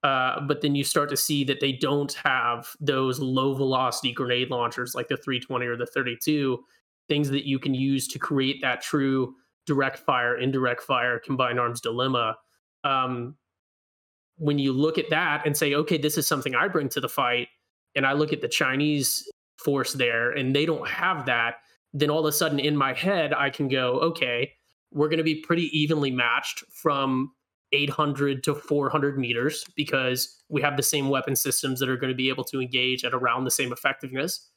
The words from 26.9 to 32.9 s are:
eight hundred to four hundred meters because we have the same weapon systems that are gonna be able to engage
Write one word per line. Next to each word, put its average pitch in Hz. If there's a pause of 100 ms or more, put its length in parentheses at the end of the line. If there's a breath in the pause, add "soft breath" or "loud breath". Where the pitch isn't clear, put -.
eight 143
hundred 139
to 147
four 143
hundred 143
meters 123 (120)
because 131
we 147
have 139
the 135
same 139
weapon 139
systems 131
that 131
are 131
gonna 131
be 131
able 131
to 135
engage 127